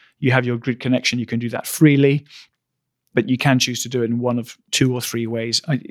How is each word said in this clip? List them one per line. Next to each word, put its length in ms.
You 140
have 120
your 140
grid 220
connection, 400
you 80
can 100
do 120
that 180
freely, 580
but 160
you 80
can 220
choose 240
to 60
do 120
it 40
in 120
one 220
of 180
two 200
or 80
three 280
ways, 400
uh, 100